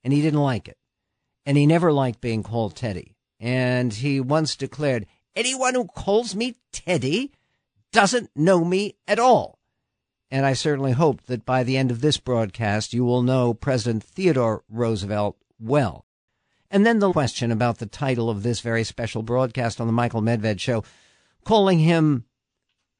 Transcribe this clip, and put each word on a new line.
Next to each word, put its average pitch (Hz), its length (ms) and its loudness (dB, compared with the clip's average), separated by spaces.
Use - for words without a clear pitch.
and 127 80 0
he 147 100 2
didn't 151 160 2
like 131 300 -2
it. - 100 -20
And 143 120 2
he 143 100 6
never 165 260 4
liked 131 280 -2
being 110 240 -4
called 110 320 -4
Teddy. 101 400 -10
And 127 520 0
he 135 280 -2
once 147 340 0
declared, 131 520 -4
"Anyone 254 400 -2
who 240 120 -2
calls 208 500 -2
me 240 220 -6
Teddy 170 640 -4
doesn't 214 460 0
know 170 280 4
me 185 300 -2
at 208 100 0
all." 233 400 2
And 135 160 0
I 135 80 2
certainly 139 380 0
hope 139 340 0
that 123 180 -6
by 127 180 0
the 131 140 0
end 131 140 0
of 117 100 -6
this 147 160 0
broadcast, 110 800 -2
you 123 100 0
will 123 180 2
know 123 300 2
President 117 500 -2
Theodore 131 640 0
Roosevelt 104 720 -2
well. 117 460 -2
And 202 160 4
then 226 140 4
the 196 120 2
question 127 400 0
about 117 240 0
the - 80 -12
title 120 460 -2
of 101 120 -4
this 117 180 -2
very 113 220 -2
special 113 400 -6
broadcast 117 560 -2
on 117 80 -4
the 113 60 0
Michael 117 300 0
Medved 110 360 0
Show, 117 260 -2
calling 190 360 4
him 156 440 4